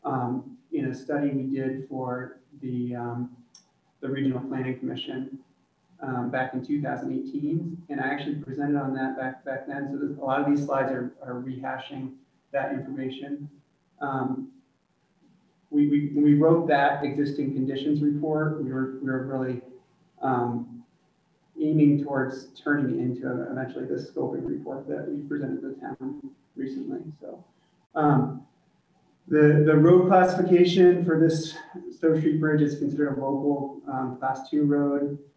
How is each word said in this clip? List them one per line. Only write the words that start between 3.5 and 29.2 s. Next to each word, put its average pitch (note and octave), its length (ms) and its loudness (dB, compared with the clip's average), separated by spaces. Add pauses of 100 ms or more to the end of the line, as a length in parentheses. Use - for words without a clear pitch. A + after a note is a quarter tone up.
the C3+ 80 -8
Regional C3+ 320 0
Planning B2+ 380 -4
Commission, C3 600 -8 (640)
um, B2 280 -4
back C3 240 -4
in B2+ 100 -4
two D3 160 -2
thousand C3 320 -4
eighteen, D3 640 -4 (140)
and C3+ 100 -6
I C3 40 -4
actually C#3+ 320 -4
presented C#3+ 420 -4
on C3+ 160 -4
that C3 240 -4
back, C3 260 -8
back C3+ 220 -8
then. C#3 260 -8
So C#3+ 300 -6
a - 20 -8
lot C3+ 160 0
of C#3 80 0
these C#3+ 160 2
slides C3+ 260 0
are, B2 220 -4 (100)
are B2 200 -10
rehashing C3 680 -8 (400)
that C#3 200 -2
information. C#3 760 -8 (500)
Um, C3+ 480 -4 (1200)
we, D3 180 4
we, D3 260 2
when D3 100 4
we D3 100 8
wrote D#3+ 340 6
that C#3+ 360 2
existing C#3+ 500 -2
conditions C3+ 480 -2
report, D3+ 600 0
we C3 100 -6
were, C3 300 -4
we C3+ 80 -4
were C3 160 -2
really, B2+ 360 -4 (580)
um, B2 640 -4 (800)
aiming D3+ 420 4
towards C3 460 -4 (100)
turning C#3 400 0
it A#2+ 40 -2
into C3 240 -4
a, - 260 -4
eventually - 320 -8
the - 100 -4
scoping - 520 -6
report C3+ 420 -8
that C#3+ 200 -6
we C#3+ 200 -6
presented D3 320 -4
to C3+ 80 -10
the - 60 -10
town - 460 -10 (360)
recently. - 440 -8 (200)
So, - 240 -16 (500)
um, D3+ 520 2 (840)